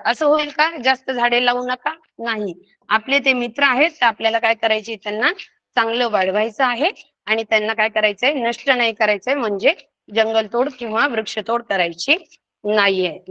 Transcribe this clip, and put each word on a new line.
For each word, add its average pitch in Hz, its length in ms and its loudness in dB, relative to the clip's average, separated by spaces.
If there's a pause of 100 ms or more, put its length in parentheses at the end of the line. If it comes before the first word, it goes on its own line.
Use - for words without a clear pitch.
असं 240 200 0
होईल 294 240 2
का? 320 340 0
जास्त 262 280 0
झाडे 240 340 2
लावू 247 220 0
नका? 254 260 -4 (260)
नाही. 214 340 -6 (360)
आपले 240 300 0
ते 262 140 2
मित्र 240 300 -4
आहेत, 277 280 2
तर 262 140 -2
आपल्याला 220 340 0
काय 226 140 2
करायचे? 220 420 -2
त्यांना 214 380 -2 (420)
चांगलं 233 340 0
वाढवायचं 208 560 0
आहे 247 260 0 (340)
आणि 220 180 -2
त्यांना 214 300 0
काय 214 160 0
करायचंय? 214 440 0
नष्ट 240 360 -2
नाही 240 240 2
करायचंय, 214 420 0
म्हणजे 226 380 0 (420)
जंगलतोड 220 540 0 (100)
किंवा 233 280 -2
वृक्षतोड 233 560 -4
करायची 180 540 -2 (460)
नाहीये. 196 560 2 (120)